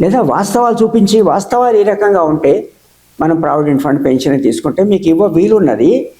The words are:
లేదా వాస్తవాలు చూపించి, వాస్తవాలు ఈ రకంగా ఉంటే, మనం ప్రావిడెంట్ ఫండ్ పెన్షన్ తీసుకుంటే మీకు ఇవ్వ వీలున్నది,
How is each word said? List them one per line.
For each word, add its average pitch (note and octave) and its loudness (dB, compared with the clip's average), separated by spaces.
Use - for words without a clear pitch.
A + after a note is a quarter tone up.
లేదా G#3+ 0
వాస్తవాలు A3+ -2
చూపించి, G#3+ 2
వాస్తవాలు A#3 0
ఈ - 2
రకంగా G3+ 0
ఉంటే, D#3 0
మనం D#3+ 0
ప్రావిడెంట్ D3 0
ఫండ్ C#3 0
పెన్షన్ C3+ 0
తీసుకుంటే C3 -2
మీకు F#3+ -2
ఇవ్వ F#3 2
వీలున్నది, E3+ 2